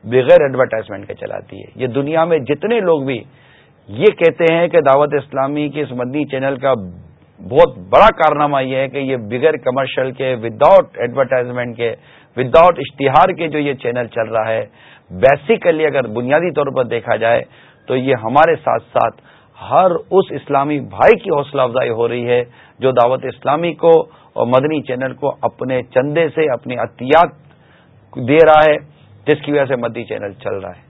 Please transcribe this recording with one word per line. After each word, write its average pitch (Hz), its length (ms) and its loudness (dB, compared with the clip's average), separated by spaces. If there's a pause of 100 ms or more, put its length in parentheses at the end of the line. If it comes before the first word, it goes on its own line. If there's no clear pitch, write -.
بغیر 131 380 6
ایڈورٹائزمنٹ 113 640 -4
کے 104 60 -12
چلاتی 101 460 -14
ہے۔ 101 160 -20
یہ 123 120 -6
دنیا 139 380 -2
میں 165 140 0
جتنے 151 400 -2
لوگ 175 220 0
بھی 131 220 -6 (640)
یہ 113 180 -4
کہتے 165 480 2
ہیں 170 140 2
کہ 160 140 2
دعوت 143 320 2
اسلامی 143 560 -4
کے 151 120 -8
اس 127 100 -8
مدنی 127 340 -6
چینل 135 320 -4
کا 135 160 -2 (760)
بہت 135 280 4
بڑا 117 300 4
کارنامہ 147 560 0
یہ 131 120 -6
ہے 135 140 -2
کہ 139 80 -8
یہ 131 200 -4
بغیر 123 400 -2
کمرشل 131 540 -4
کے، 131 240 -4
وداؤٹ 117 600 2
ایڈورٹائزمنٹ 123 800 -4
کے، 117 180 -4 (420)
وداؤٹ 160 420 4
اشتہار 139 540 0
کے 165 140 -6
جو 151 120 -4
یہ 143 140 -4
چینل 123 340 -6
چل 113 220 -6
رہا 110 180 -2
ہے، 110 180 -4 (440)
بیسیکلی 156 760 2
اگر 135 220 -2
بنیادی 135 440 -2
طور 143 140 -2 (100)
پر 127 80 0
دیکھا 113 320 -2
جائے 117 280 0 (440)
تو 127 80 -2
یہ 131 200 0
ہمارے 143 400 2
ساتھ 147 280 -4
ساتھ - 380 -4 (480)
ہر 175 220 4
اس 180 400 0
اسلامی 143 480 -2
بھائی 117 400 2
کی 196 100 -10
حوصلہ 143 320 -2
افزائی 127 280 -2
ہو 117 180 -2
رہی 120 220 -4
ہے 123 140 2 (360)
جو 135 120 2
دعوت 123 340 2
اسلامی 151 480 -4
کو 165 180 2 (420)
اور 117 140 -2
مدنی 135 340 0
چینل 127 320 -6
کو 135 280 -6
اپنے 127 420 -4
چندے 147 460 0
سے، 151 240 -2
اپنی 123 240 -8
عطیات 131 540 2 (840)
دے 135 220 0
رہا 156 340 6
ہے، 147 60 0 (500)
جس 147 180 0
کی 147 60 -6
وجہ 143 140 0
سے 131 100 -4
مدنی 120 280 -8
چینل 104 300 -10
چل 101 220 -8
رہا 95 140 -10
ہے۔ 87 200 -20